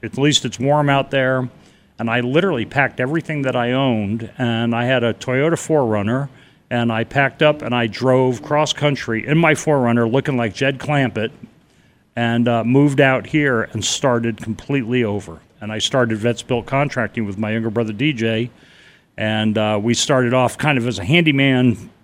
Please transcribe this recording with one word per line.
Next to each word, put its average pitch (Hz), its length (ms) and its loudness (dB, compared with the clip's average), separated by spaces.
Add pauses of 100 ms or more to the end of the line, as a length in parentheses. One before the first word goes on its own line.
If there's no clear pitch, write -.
At 113 140 -10
least 139 280 2
it's 120 160 -8
warm 143 280 2
out 139 220 0
there. 131 380 0 (500)
And 117 100 -4
I 120 120 0
literally 135 440 0
packed 131 360 -2
everything 151 420 -2
that 131 140 -2
I 120 160 0
owned, 113 640 -2
and 117 360 0
I 120 100 -2
had 127 180 0
a 113 120 0
Toyota 143 440 -2
four 147 280 0
runner, 110 420 -2 (420)
and 117 220 0
I 113 120 -2
packed 139 380 0
up 151 200 4
and 117 120 -4
I 120 120 2
drove 127 560 2
cross 147 300 0
country 131 540 -2
in 147 120 2
my 156 160 4
four 143 260 0
runner 117 280 2
looking 131 280 0
like 117 180 -2
Jed 135 240 -2
Clampett, 120 520 -2 (840)
and, 120 320 0
uh, 117 160 2
moved 135 380 4
out 131 260 4
here 139 460 0
and 104 120 -6
started 117 520 0
completely 123 640 -2
over. 101 380 -6 (200)
And 107 120 -10
I 107 60 -6
started 117 400 0
Vets 117 240 -2
Built 120 240 -2
Contracting 123 580 -2
with 98 140 -6
my 107 140 -2
younger 113 180 -2
brother 110 220 -2
D 135 200 -2
J, 113 380 -2 (680)
and, 107 400 0
uh, 107 260 0
we 117 120 0
started 127 400 2
off 127 240 2
kind 147 180 0
of 117 100 -2
as 113 120 -4
a 95 60 -8
handyman 135 840 2 (140)